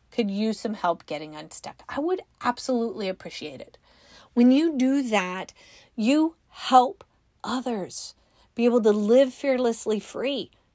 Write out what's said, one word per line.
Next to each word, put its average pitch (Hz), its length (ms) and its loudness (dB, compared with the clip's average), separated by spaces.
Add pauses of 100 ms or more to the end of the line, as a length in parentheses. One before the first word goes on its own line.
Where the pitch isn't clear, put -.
(120)
could 208 180 -2
use 214 300 -2
some 214 140 -4
help 175 320 -2
getting 151 280 -10
unstuck? 156 540 -14
I - 100 -10
would 359 240 -2 (180)
absolutely 233 680 -4
appreciate 151 520 -12
it. - 180 -20 (560)
When 240 180 6
you 311 240 2
do 262 260 2
that, 190 500 -4 (440)
you 294 400 2 (140)
help - 520 2 (400)
others 226 720 -6 (400)
be 233 100 0
able 240 180 4
to 208 100 6
live 240 420 4
fearlessly 240 640 -2
free 233 540 -6 (220)